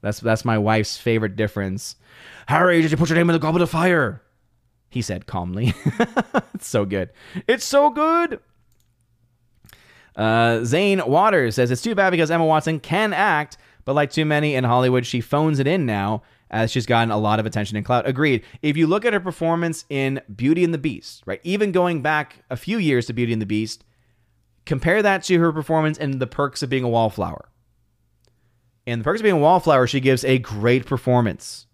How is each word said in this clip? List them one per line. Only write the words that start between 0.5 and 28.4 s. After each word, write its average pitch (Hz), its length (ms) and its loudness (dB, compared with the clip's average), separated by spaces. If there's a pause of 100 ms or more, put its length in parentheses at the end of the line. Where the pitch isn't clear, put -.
wife's 107 400 0
favorite 110 360 -2
difference. 101 600 -4 (500)
"Harry, 170 360 4
did 160 80 2
you 151 80 0
put 160 100 2
your 160 80 2
name 170 140 4
in - 20 4
the 165 60 2
goblet 160 240 0
of 165 80 -2
fire?" 165 500 0 (720)
he 127 100 -4
said 95 240 -6
calmly. 92 540 -4
<laughs> - 720 -4
It's - 160 -16
so 208 160 0
good. 95 240 -4 (400)
It's 240 160 0
so 285 240 4
good. 320 500 0 (1800)
Uh, 113 500 2
Zane 190 420 2
Waters 151 480 2
says, 123 160 2
"It's 123 100 -2
too 226 140 -4
bad 190 160 2
because 165 200 0
Emma 165 140 2
Watson 156 360 0
can 202 340 -2
act, 156 420 -2 (300)
but 135 80 -2
like 147 160 0
too 156 160 0
many 151 280 0
in 127 100 0
Hollywood, 127 420 2
she 123 160 -4
phones 151 360 0
it 135 80 0
in 160 200 0
now 107 360 -2 (280)
as 110 200 -2
she's 123 140 -2
gotten 117 260 2
a 107 60 0
lot 107 240 0
of 107 60 -2
attention 104 320 -6
and 101 80 -6
clout." 123 200 0
Agreed. 135 380 0 (160)
If 147 160 -2
you 160 100 2
look 208 200 0
at 226 80 0
her 202 60 0
performance 170 680 -4
in 135 320 -4 (160)
Beauty 156 280 2
and 165 100 0
the 156 40 -4
Beast, 135 460 -8
right, 95 200 -8
even 202 280 -2
going 175 300 0
back 151 480 -4
a 127 80 -8
few 208 180 -4
years 143 300 2
to 120 80 -6
Beauty 117 180 -2
and 110 80 -2
the 104 60 -4
Beast, 107 380 -4 (840)
compare 170 340 0
that 196 240 0
to 175 160 2
her 170 100 4
performance 156 460 -2
in 135 220 -4
The 127 80 -2
Perks 139 360 -4
of 139 60 -6
Being 131 160 -2
a 120 60 0
Wallflower. 107 580 -2 (1400)